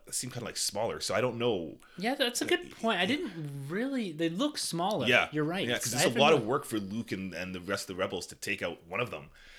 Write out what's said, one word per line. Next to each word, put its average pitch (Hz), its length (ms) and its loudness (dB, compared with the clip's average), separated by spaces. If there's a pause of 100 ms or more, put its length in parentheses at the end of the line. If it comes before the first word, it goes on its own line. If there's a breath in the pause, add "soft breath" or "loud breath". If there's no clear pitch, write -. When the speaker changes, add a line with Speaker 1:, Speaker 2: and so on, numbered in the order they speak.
(100)
Speaker 1:
seemed - 240 -6
kinda, 117 100 -6
like, 82 120 -6
smaller." 98 440 -2
So - 140 -2
I 101 60 4
don't 120 180 2
know. 104 400 0 (180)
Speaker 2:
Yeah, 220 180 0
that's 240 280 0
a - 20 0
good 349 280 0
Speaker 1:
Uh, - 40 -14
Speaker 2:
point. 220 220 2
I 180 40 4
Speaker 1:
yeah. 190 60 2
Speaker 2:
didn't 165 600 -4
really, 226 440 -2
they 165 160 2
look 254 300 0
smaller. 170 500 0
Speaker 1:
Yeah. 117 240 6
Speaker 2:
You're 151 120 2
right. 170 220 -2
Speaker 1:
Yeah, 120 120 0
'cause 113 160 -2
Speaker 2:
I - 40 0
Speaker 1:
it's 151 60 4
a 185 40 6
Speaker 2:
haven't 120 120 2
Speaker 1:
lot 143 100 8
Speaker 2:
really 143 120 6
Speaker 1:
of 104 40 -4
work 131 180 0
for 113 140 -2
Luke 104 340 -4
and, 95 220 -6
and 92 200 -6
the 90 60 -6
rest 95 280 -4
of 92 80 -8
the 90 40 -2
rebels 95 280 -2
to 104 60 -14
take 101 280 -4
out 85 240 -4
one 90 140 -4
of 120 100 -2
them. 76 200 -12 (280 loud breath)